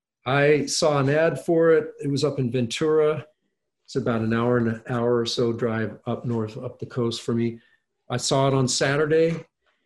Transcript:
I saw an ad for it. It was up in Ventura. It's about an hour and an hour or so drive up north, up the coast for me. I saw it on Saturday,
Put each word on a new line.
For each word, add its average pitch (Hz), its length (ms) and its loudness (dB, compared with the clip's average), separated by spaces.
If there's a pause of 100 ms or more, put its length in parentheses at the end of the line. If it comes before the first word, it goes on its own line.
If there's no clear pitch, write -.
(260)
I 143 400 2
saw 151 320 0
an 135 100 2
ad 151 360 0
for 165 260 4
it. 156 220 2 (100)
It 143 80 -4
was 139 140 0
up 139 160 -2
in 123 100 -2
Ventura. 151 760 0 (600)
It's - 80 -10
about 123 280 0
an 110 100 0
hour 120 240 2
and 117 100 2
an 113 220 -4
hour 120 300 0
or 117 80 0
so 117 260 0
drive 113 540 -4
up 117 180 -6
north, 113 320 -4
up 120 240 -12
the - 60 -12
coast 117 360 -4
for 123 100 -4
me. 117 280 -2 (480)
I 123 80 -4
saw 139 320 0
it 135 60 2
on 131 120 2
Saturday, 156 760 0 (420)